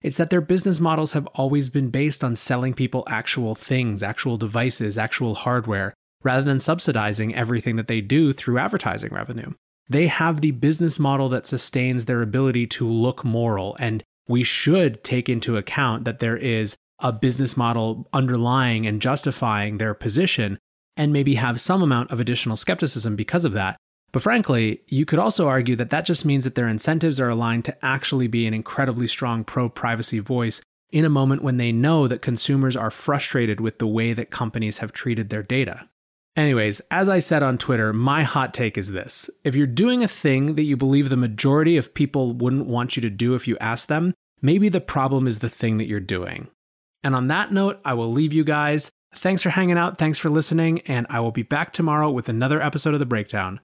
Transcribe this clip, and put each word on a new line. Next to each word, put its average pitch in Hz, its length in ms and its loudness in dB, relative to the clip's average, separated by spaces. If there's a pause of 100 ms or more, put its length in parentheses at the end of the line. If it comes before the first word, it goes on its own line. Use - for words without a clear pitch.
It's 147 140 -2
that 165 140 0
their 180 100 4
business 180 400 0
models 156 320 2
have 147 160 -2
always 135 400 0
been 135 220 0
based 143 340 0
on 120 120 0
selling 123 380 0
people 127 340 -2
actual 113 460 -2
things, 113 480 -2
actual 113 340 -4
devices, 113 640 -2
actual 110 360 -2
hardware, 107 600 -2 (300)
rather 131 180 2
than 139 160 2
subsidizing 110 760 0
everything 117 420 -2
that 113 100 -4
they 113 140 -2
do 135 320 2
through 123 260 0
advertising 131 560 -2
revenue. 117 380 -8 (360)
They 151 200 4
have 160 320 0
the 151 100 4
business 151 480 0
model 139 320 2
that 123 160 -2
sustains 127 580 -2
their 120 180 0
ability 123 460 0
to 120 200 -2
look 117 360 0
moral, 113 540 0
and 110 240 -4 (260)
we 120 160 2
should 147 580 2
take 123 260 -2
into 117 280 0
account 113 480 -2
that 117 140 -4
there 117 180 0
is 110 400 -2 (240)
a 123 120 0
business 123 440 0
model 113 560 -2
underlying 123 760 2
and 104 140 -2
justifying 110 760 0
their 107 160 -2
position, 110 640 0 (400)
and 147 140 2
maybe 139 240 2
have 120 240 0
some 190 200 2
amount 127 300 2
of 117 100 -4
additional 117 360 -2
skepticism 117 600 -2
because 170 280 -2
of 123 80 0
that. 95 240 -2 (340)
But 135 120 -2
frankly, 131 640 2
you 139 200 0
could 156 120 2
also 196 280 2
argue 127 300 2
that 117 140 -4
that 156 140 0
just 170 200 0
means 139 200 2
that 131 120 -2
their 120 120 2
incentives 151 520 2
are 123 80 2
aligned 117 380 0
to - 180 -8
actually 135 420 0
be 117 200 0
an 110 80 0
incredibly 120 520 -2
strong 113 380 -2
pro-privacy 117 760 -2
voice 117 420 -2 (300)
in 151 140 2
a 156 60 4
moment 135 320 2
when 127 160 0
they 120 120 2
know 135 380 4
that 120 140 -2
consumers 131 520 0
are 110 160 -2
frustrated 123 720 0
with 113 180 -2
the 113 80 0
way 113 260 0
that 117 180 -6
companies 110 480 -4
have 107 140 -8
treated 113 360 -4
their 107 140 -6
data. 123 460 -4 (460)
Anyways, 120 460 2 (100)
as 190 180 2
I 190 100 4
said 156 240 2
on 127 160 0
Twitter, 110 340 0
my 131 300 2
hot 131 320 -2
take 113 240 -2
is 98 140 -6
this. - 360 -4 (160)
If 135 100 0
you're 139 120 4
doing 226 360 2
a 214 60 0
thing 143 460 0
that 151 80 0
you 143 140 0
believe 135 340 2
the 135 60 2
majority 139 600 4
of - 180 0
people 135 380 0
wouldn't 127 340 0
want 120 300 -2
you 123 60 -2
to 113 80 0
do 117 240 0
if 123 120 -2
you 117 120 -2
asked 113 300 -2
them, 165 260 0 (260)
maybe 190 280 4
the 180 120 2
problem 135 460 0
is 110 140 -2
the 120 80 -4
thing 110 300 -2
that 110 80 -2
you're 104 140 -2
doing. 90 480 -6 (540)
And 135 120 0
on 127 140 0
that 185 240 0
note, 196 320 0
I 135 100 -2
will 117 160 -2
leave 143 220 2
you 156 120 2
guys. 147 460 0 (240)
Thanks 185 280 0
for 175 80 0
hanging 180 280 2
out, 175 180 0
thanks 156 220 0
for 160 120 0
listening, 160 520 2
and 120 280 -2
I 117 100 -2
will 117 120 -2
be 117 100 -2
back 147 300 -2
tomorrow 151 380 2
with 123 180 -4
another 131 340 0
episode 151 320 0
of 147 60 0
The 139 60 0
Breakdown. 101 580 -4